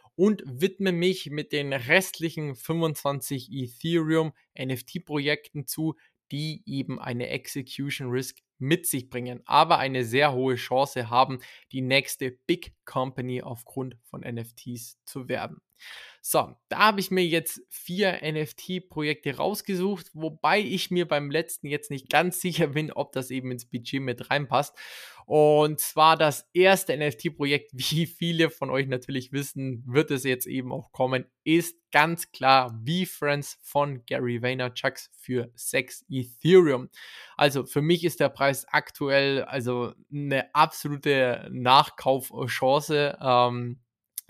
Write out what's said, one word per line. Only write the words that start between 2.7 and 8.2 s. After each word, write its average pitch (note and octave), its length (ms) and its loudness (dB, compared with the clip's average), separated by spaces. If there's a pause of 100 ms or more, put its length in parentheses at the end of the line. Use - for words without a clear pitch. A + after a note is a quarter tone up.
Ethereum D#3+ 800 0 (220)
N-F-T-Projekten D3 1120 -6
zu, D#3 260 -4 (380)
die D3+ 340 -8
eben C3+ 320 -6
eine A#2+ 300 -6
Execution C#3 800 -8
Risk B2+ 300 -4 (180)